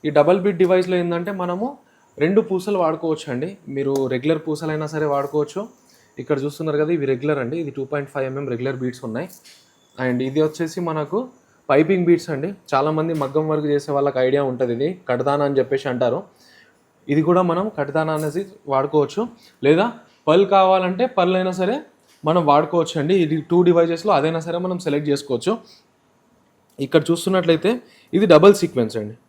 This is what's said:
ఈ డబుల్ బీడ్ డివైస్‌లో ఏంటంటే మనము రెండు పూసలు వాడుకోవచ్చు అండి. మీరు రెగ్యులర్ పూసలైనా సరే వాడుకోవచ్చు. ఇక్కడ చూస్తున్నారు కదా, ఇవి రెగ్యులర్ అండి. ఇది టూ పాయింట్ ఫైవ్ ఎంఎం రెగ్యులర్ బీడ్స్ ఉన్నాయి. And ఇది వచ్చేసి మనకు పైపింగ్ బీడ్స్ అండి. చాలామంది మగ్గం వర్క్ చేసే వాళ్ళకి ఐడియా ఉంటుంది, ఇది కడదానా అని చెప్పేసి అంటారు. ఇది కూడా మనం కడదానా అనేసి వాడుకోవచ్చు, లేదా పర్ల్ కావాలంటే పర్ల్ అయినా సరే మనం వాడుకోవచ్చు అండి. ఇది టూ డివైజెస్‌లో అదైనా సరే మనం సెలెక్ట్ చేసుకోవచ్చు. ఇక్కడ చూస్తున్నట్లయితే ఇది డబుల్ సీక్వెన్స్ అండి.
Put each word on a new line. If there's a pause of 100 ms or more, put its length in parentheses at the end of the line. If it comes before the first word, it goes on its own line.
ఈ (100)
డబుల్
బీడ్
డివైస్‌లో
ఏంటంటే (100)
మనము (560)
రెండు
పూసలు
వాడుకోవచ్చు
అండి. (280)
మీరు (200)
రెగ్యులర్
పూసలైనా
సరే
వాడుకోవచ్చు. (600)
ఇక్కడ
చూస్తున్నారు
కదా,
ఇవి
రెగ్యులర్
అండి.
ఇది
టూ
పాయింట్
ఫైవ్
ఎంఎం
రెగ్యులర్
బీడ్స్
ఉన్నాయి. (760)
And (100)
ఇది
వచ్చేసి
మనకు (520)
పైపింగ్
బీడ్స్
అండి. (240)
చాలామంది (100)
మగ్గం
వర్క్
చేసే
వాళ్ళకి
ఐడియా
ఉంటుంది,
ఇది (220)
కడదానా
అని
చెప్పేసి
అంటారు. (960)
ఇది
కూడా (100)
మనం (120)
కడదానా
అనేసి (320)
వాడుకోవచ్చు, (460)
లేదా (420)
పర్ల్ (100)
కావాలంటే (140)
పర్ల్
అయినా
సరే (520)
మనం (100)
వాడుకోవచ్చు
అండి.
ఇది (160)
టూ (120)
డివైజెస్‌లో
అదైనా
సరే
మనం
సెలెక్ట్
చేసుకోవచ్చు. (1300)
ఇక్కడ
చూస్తున్నట్లయితే (460)
ఇది
డబుల్
సీక్వెన్స్
అండి. (140)